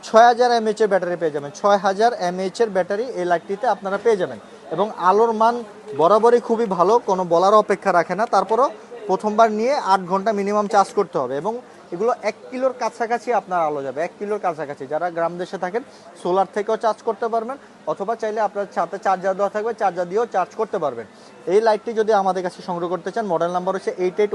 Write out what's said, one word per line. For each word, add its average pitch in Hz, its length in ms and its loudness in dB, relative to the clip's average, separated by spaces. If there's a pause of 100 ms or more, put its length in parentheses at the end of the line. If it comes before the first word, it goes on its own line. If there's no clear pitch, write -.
ছয় 226 220 6
হাজার 240 260 4
এমএএইচ 220 300 0
এর 220 60 2
ব্যাটারি 180 280 0
পেয়ে 170 160 -2
যাবেন, 143 240 -6
ছয় 202 220 4
হাজার 202 360 2
এমএএইচ 185 480 -4
এর 226 80 0
ব্যাটারি 190 340 -2
এই 180 220 -4
লাইটটিতে 180 420 -2
আপনারা 196 360 -2
পেয়ে 226 140 4
যাবেন। 131 220 -4 (320)
এবং 196 260 -2
আলোর 208 360 4
মান 233 300 2 (340)
বরাবরই 214 420 6
খুবই 233 260 0
ভালো, 190 340 4
কোনো 190 260 -2
বলার 175 280 4
অপেক্ষা 202 400 2
রাখে 175 220 2
না। 208 100 -2
তারপরও 226 440 2 (380)
প্রথমবার 214 440 2
নিয়ে 226 220 0
আট 196 280 2
ঘন্টা 190 300 -2
মিনিমাম 202 360 0
চার্জ 196 260 2
করতে 190 240 -2
হবে। 135 200 -2
এবং 220 240 -6 (300)
এগুলো 214 300 0
এক 214 140 -4 (160)
কিলোর 254 280 -2
কাছাকাছি 233 540 -4
আপনার 185 280 -2
আলো 151 220 -2
যাবে, 135 180 -6
এক 175 180 -4
কিলোর 208 200 -4
কাছাকাছি। 147 480 -6
যারা 156 220 -4
গ্রাম 165 280 -4
দেশে 180 200 -8
থাকেন, 185 260 -4 (400)
সোলার 190 300 2
থেকেও 214 240 -2
চার্জ 214 240 -2
করতে 226 260 -4
পারবেন, 226 480 -6 (120)
অথবা 190 340 -4
চাইলে 220 260 -4
আপনার 202 280 -4
সাথে 185 300 -4
চার্জার 190 340 0
দেওয়া 202 160 0
থাকবে, 214 160 -4 (100)
চার্জার 180 300 -2
দিয়েও 226 220 0
চার্জ 180 260 -2
করতে 220 240 -4
পারবেন। 117 220 -6 (480)
এই 202 140 6
লাইটটি 214 320 0
যদি 214 120 2 (100)
আমাদের 190 240 0
কাছে 175 220 -8
সংগ্রহ 170 260 -4
করতে 185 220 -6
চান, 226 180 -4
মডেল 165 240 0
নাম্বার 185 200 -2
হচ্ছে 202 140 -4 (120)
এইট 180 200 -2
এইট 208 120 0